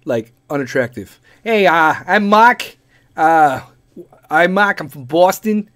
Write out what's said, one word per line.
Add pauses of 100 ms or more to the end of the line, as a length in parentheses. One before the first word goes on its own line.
like, (180)
unattractive. (240)
Hey,
uh, (120)
I'm
Mark. (400)
Uh, (680)
I'm
Mark.
I'm
from
Boston.